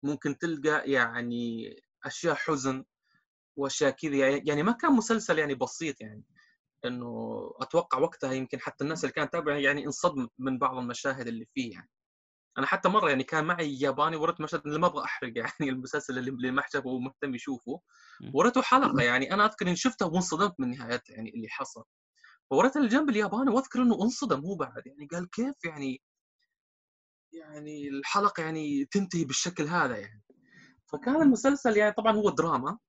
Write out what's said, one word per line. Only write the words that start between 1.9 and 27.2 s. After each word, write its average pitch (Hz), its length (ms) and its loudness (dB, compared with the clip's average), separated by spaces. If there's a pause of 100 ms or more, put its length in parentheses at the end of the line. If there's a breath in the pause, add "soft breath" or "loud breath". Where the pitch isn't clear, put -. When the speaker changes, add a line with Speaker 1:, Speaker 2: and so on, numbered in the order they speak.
Speaker 1:
أشياء 151 300 -2
حزن 135 500 -2 (720)
وأشياء 139 340 2
كذا. 147 240 -4
يعني، 139 320 4
يعني 147 160 2
ما 208 80 4
كان 285 220 4
مسلسل 214 460 2
يعني 143 160 0
بسيط 139 460 -6
يعني، 107 220 -16 (640 soft breath)
إنه 123 200 -6 (560)
أتوقع 160 380 0
وقتها 139 340 0
يمكن 131 260 -4
حتى - 240 -8
الناس 160 200 -4
اللي 131 100 -2
كانت 147 160 -2
تتابعه 151 260 0
يعني 143 300 2
انصدمت 139 540 -2
من 131 200 -2
بعض 131 180 0
المشاهد 123 500 -4
اللي 113 260 -8
فيه 123 200 -4
يعني. 87 160 -18 (680)
أنا 135 100 0
حتى 180 220 2
مرة 185 200 4
يعني 135 140 2
كان 156 220 -2
معي 160 360 -2
ياباني 143 340 0
وريت 160 260 -2
مشهد 151 240 -6
اللي 151 140 -4
ما 175 80 4
أبغى 147 180 -2
أحرق 123 320 -8
يعني 113 140 -4
<laughs> 143 240 -4
المسلسل 131 420 -6
اللي، 127 140 -6
اللي 127 200 -4
ما 131 100 0
حشافه 135 280 -4
ومهتم 131 460 -6
يشوفه. 131 460 -8 (400 loud breath)
Speaker 2:
مم. 127 140 -12
Speaker 1:
وريته 233 260 4
حلقة - 420 4
يعني، 127 300 2
أنا 208 120 4
أذكر 208 220 0
إني 180 80 2
شفتها 240 300 0
وانصدمت 180 540 0
من 123 120 0
نهايتها 120 440 -6
يعني 110 200 -10
اللي 110 140 -8
حصل. - 340 -10 (680 soft breath)
فوريته 262 300 6
الجنب 277 300 4
الياباني 220 420 2
وأذكر 247 300 2
إنه 233 220 4
انصدم 214 360 0
هو 180 160 -4
بعد 147 320 -8
يعني، 147 240 -16
قال: 175 180 -6
"كيف 269 260 -4 (100)
يعني، 139 360 -6 (1300)